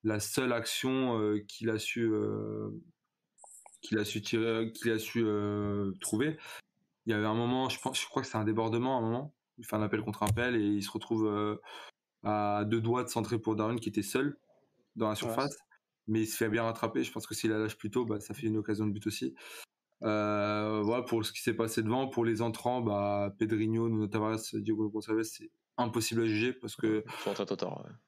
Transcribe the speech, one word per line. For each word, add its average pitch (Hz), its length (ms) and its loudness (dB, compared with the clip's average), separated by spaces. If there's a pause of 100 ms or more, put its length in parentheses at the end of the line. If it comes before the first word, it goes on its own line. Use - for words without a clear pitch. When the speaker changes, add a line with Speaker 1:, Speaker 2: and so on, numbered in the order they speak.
Speaker 1:
la 107 160 2
seule 127 320 0
action, 127 640 0
euh, 104 200 2 (100)
qu'il - 220 -2
a 110 80 0
su, 117 240 -2
euh, 107 680 0 (1120)
qu'il - 180 0
a 104 60 2
su 104 160 -2
tirer, 113 520 0
qu'il - 180 0
a 110 80 2
su, 113 260 0
euh, 104 760 0
trouver. 147 360 0 (720)
Il 113 60 0
y - 20 4
avait 107 120 2
un 110 80 2
moment, 123 340 2
je - 100 -4
pense, 131 220 -2
je - 80 -6
crois 135 140 -2
que 131 40 -6
c'est - 100 -6
un 107 60 0
débordement, 113 540 2
à - 20 2
un 117 40 2
moment. 123 300 0 (260)
Il 117 60 -16
fait - 120 -2
un 107 60 2
appel 107 200 0
contre 104 220 -2
appel 117 320 4
et 107 100 4
il 104 160 4
se 98 80 -6
retrouve, 110 380 0
euh, 104 260 2 (680)
à 104 420 2
deux 113 140 2
doigts 120 240 2
de - 40 -6
centrer 113 300 0
pour 110 160 0
Darwin 110 240 0
qui 110 100 -4
était 104 140 0
seul 135 340 0 (600)
dans 110 100 2
la 107 60 2
Speaker 2:
Ouais. 104 40 -2
Speaker 1:
surface, 123 400 -2 (520)
mais 110 140 4
il 110 40 2
se - 100 -6
fait 113 120 2
bien 113 160 2
rattraper. 117 400 0
Je - 80 -6
pense 107 160 -8
que 110 60 -8
s'il 110 160 -2
la 107 80 2
lâche 107 200 -2
plus 104 140 -6
tôt, 123 120 2
bah, 107 140 -2
ça 104 160 -10
fait 113 140 -4
une 107 80 2
occasion 107 280 0
de 107 60 2
but 104 160 -4
aussi. 127 300 -4 (680)
Euh, 107 800 2
voilà 120 200 2
pour 113 220 0
ce - 80 -4
qui - 80 -10
s'est 117 140 2
passé 110 300 0
devant. 127 240 0
Pour 120 160 0
les 113 180 2
entrants, 123 400 0
bah, 101 560 2
Pedrinho, 110 500 2
Nuno 107 200 2
Tavares, 110 320 0 (140)
Diogo 107 360 0
Gonçalves, 110 320 0
c'est - 300 -10 (260)
impossible 117 440 0
à 113 40 2
juger 110 260 2
parce - 220 -10
que 110 320 2
Speaker 3:
Ils - 160 -10
sont 101 120 -2
très 98 120 -2
tôt 98 100 -2
tard, 95 280 -6
ouais. - 80 -16 (160)